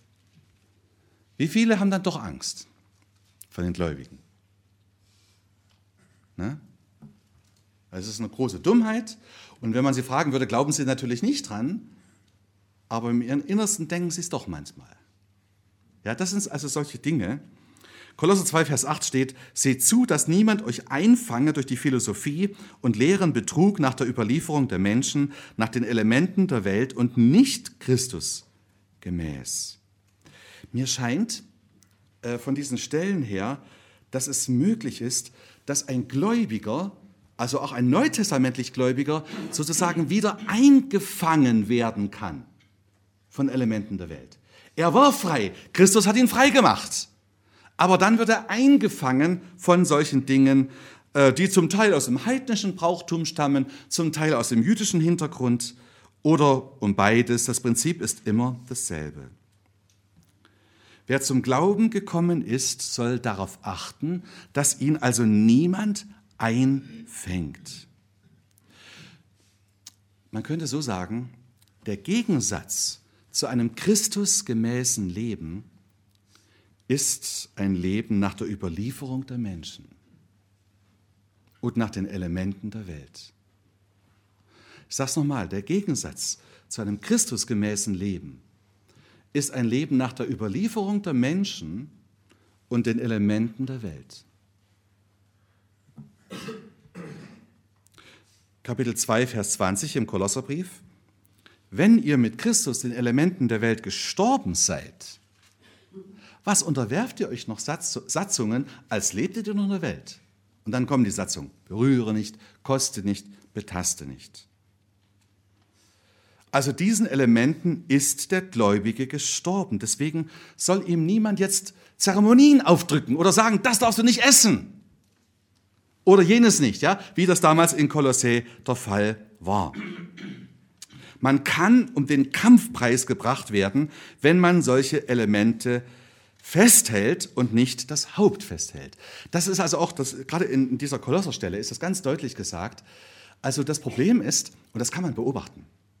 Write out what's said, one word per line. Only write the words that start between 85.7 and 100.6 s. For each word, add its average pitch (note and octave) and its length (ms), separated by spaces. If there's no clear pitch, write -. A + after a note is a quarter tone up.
zu - 140
einem G2+ 180
christusgemäßen G#2+ 920
Leben F2 480
ist C#3+ 180
ein B2 160
Leben C3 300
nach B2+ 160
der A#2+ 180
Überlieferung G3 720
der F3 100
Menschen C3 800
und A#2+ 180
den A#2 140
Elementen A2+ 640
der C3 160
Welt. D2+ 420
Kapitel A#2+ 320
zwei, A#2 320
Vers G#2 280
zwanzig G2 420
im A#2 100
Kolosserbrief. C3 640